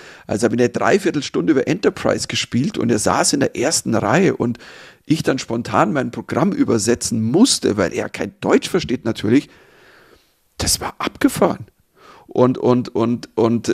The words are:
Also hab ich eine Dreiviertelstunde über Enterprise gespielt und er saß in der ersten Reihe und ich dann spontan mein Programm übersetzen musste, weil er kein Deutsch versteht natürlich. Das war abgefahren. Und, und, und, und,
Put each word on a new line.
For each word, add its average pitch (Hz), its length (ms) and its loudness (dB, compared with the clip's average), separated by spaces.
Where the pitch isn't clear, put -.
Also 107 200 -2
hab 110 80 2
ich 117 60 0
eine 123 100 4
Dreiviertelstunde 160 840 0
über 135 160 2
Enterprise - 600 -2
gespielt - 520 -2
und 117 100 0
er 113 80 2
saß 117 360 0
in 143 80 2
der - 140 -2
ersten 123 380 -2
Reihe 123 420 2
und 117 220 -2
ich 156 160 0
dann 139 160 0
spontan 120 560 -2
mein 127 160 -2
Programm 120 420 -2
übersetzen 117 680 0
musste, 120 560 2
weil 90 160 0
er 107 160 -4
kein - 300 -8
Deutsch - 300 0
versteht - 360 -4
natürlich. 117 440 0
Das - 220 -4
war - 180 -10
abgefahren. - 680 -2
Und, 127 320 2
und, 123 380 0
und, 113 400 -2
und, 113 380 0